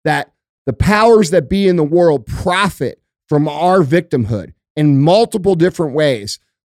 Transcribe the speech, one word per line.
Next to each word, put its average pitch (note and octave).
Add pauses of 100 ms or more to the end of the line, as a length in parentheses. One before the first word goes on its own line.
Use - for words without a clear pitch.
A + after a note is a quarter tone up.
that C#3+ (340)
the C3
powers G#3+
that D#3+
be G3
in F3+
the D#3
world D#3
profit F3+ (280)
from D3+
our F3+
victimhood B2+ (240)
in D3
multiple G3
different E3
ways, C3 (280)